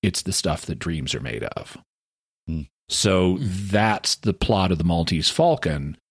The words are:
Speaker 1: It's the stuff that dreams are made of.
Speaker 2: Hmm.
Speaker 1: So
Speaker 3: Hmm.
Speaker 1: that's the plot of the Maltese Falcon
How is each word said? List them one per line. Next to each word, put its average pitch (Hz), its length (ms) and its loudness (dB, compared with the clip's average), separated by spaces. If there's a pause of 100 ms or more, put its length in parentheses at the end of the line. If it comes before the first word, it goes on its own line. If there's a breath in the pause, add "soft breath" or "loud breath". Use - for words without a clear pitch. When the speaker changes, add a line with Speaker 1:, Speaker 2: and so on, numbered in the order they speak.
Speaker 1:
It's 92 200 0
the 95 100 -4
stuff - 320 -2
that - 140 -8
dreams 76 360 -4
are - 60 -6
made 57 240 -6
of. - 320 -10 (720)
Speaker 2:
Hmm. 80 160 -4 (260)
Speaker 1:
So 92 480 4
Speaker 3:
Hmm. - 80 -4 (260)
Speaker 1:
that's 104 460 2
the 110 160 -2
plot 92 400 2
of 82 60 0
the 80 60 -2
Maltese 85 440 2
Falcon 76 720 0 (120)